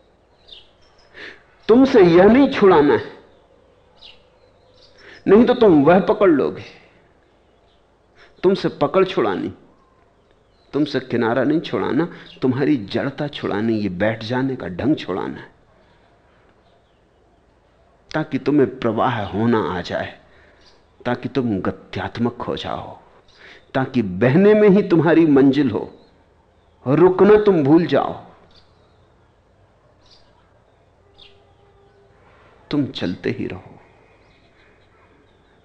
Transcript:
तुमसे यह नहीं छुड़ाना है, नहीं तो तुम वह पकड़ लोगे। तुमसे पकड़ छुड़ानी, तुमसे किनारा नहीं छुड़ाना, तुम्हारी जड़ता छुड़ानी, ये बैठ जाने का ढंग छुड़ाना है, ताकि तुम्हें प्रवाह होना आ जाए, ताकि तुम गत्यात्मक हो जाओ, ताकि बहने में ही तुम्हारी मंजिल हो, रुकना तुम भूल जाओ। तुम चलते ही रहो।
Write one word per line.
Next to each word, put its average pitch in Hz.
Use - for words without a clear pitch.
तुमसे 254
यह 175
नहीं 262
छुड़ाना 151
है, -
नहीं 214
तो 240
तुम 190
वह 175
पकड़ 196
लोगे। 123
तुमसे 180
पकड़ 151
छुड़ानी, 101
तुमसे 143
किनारा 117
नहीं 151
छुड़ाना, 127
तुम्हारी 139
जड़ता 113
छुड़ानी, 110
ये 104
बैठ 107
जाने 127
का 87
ढंग 95
छुड़ाना 82
है, -
ताकि 156
तुम्हें 139
प्रवाह 113
होना 98
आ -
जाए, 92
ताकि 123
तुम 117
गत्यात्मक 98
हो 71
जाओ, -
ताकि 131
बहने 131
में 208
ही 196
तुम्हारी 165
मंजिल 139
हो, 85
रुकना 185
तुम 180
भूल 160
जाओ। -
तुम 147
चलते 95
ही 107
रहो। -